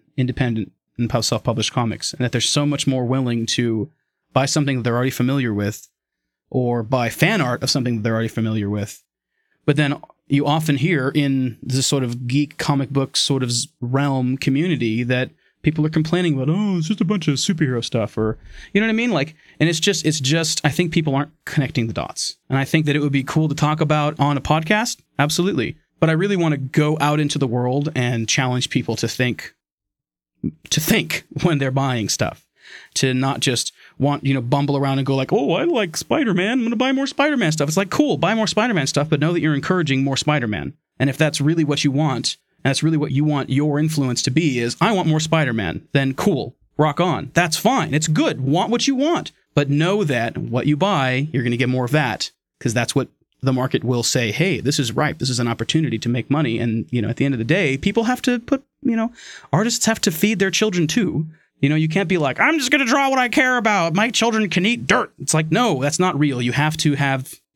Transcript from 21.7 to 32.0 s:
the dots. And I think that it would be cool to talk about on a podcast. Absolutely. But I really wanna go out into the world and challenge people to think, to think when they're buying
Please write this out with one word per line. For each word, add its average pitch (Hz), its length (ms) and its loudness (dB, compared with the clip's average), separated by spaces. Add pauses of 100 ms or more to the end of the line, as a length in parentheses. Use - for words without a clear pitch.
the 107 60 -6
dots. - 440 -6 (120)
And 135 100 0
I 135 60 0
think 151 220 0
that 143 100 2
it 151 40 -2
would 143 120 0
be 135 120 0
cool 156 240 0
to 151 60 -4
talk 151 260 0
about 151 400 0
on 143 160 2
a 131 40 -4
podcast. 165 580 -2 (200)
Absolutely. 156 580 -2 (220)
But 160 120 2
I - 20 2
really 196 240 0
wanna 160 220 2
go 151 420 0
out 151 200 2
into 147 180 -2
the 131 100 2
world 123 460 0
and 120 340 0
challenge 127 400 0
people 117 280 -2
to 113 120 -2
think, - 460 -4 (1160)
to - 100 0
think 165 440 -2 (180)
when 165 160 2
they're 135 120 -2
buying 127 380 -2